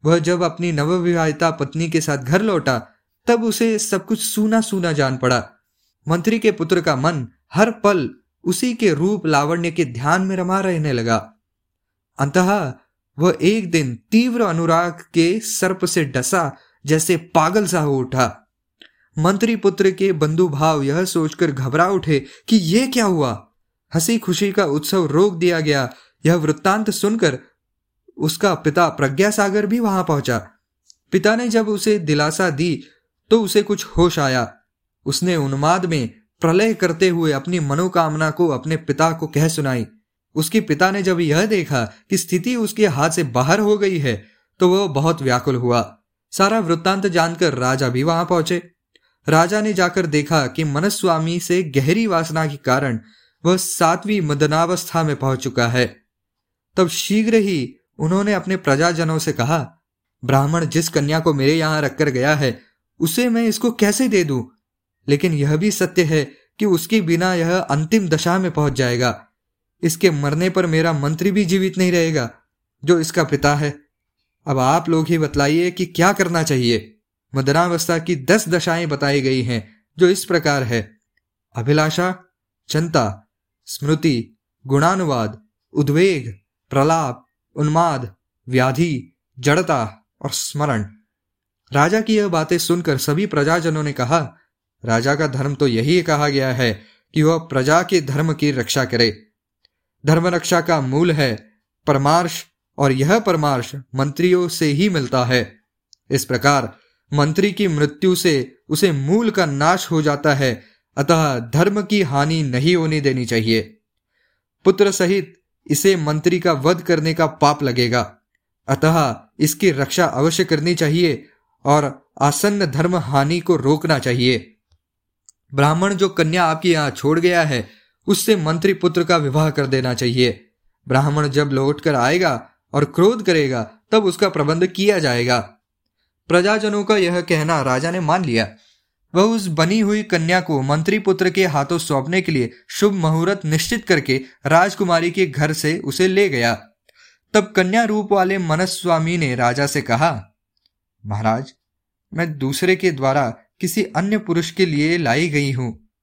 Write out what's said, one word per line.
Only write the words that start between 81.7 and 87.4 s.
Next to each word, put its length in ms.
चिंता, 600
स्मृति, 720
गुणानुवाद, 720
उद्वेग, 600
प्रलाप, 560